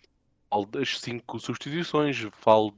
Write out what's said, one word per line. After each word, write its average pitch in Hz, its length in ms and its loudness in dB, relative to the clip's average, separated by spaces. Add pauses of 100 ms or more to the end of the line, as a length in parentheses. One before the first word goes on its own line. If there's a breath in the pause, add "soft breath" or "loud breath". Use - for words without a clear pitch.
(500 soft breath)
falo 104 160 -2
das 131 340 -4
cinco 120 400 -8
substituições, 143 960 -2
falo 110 440 4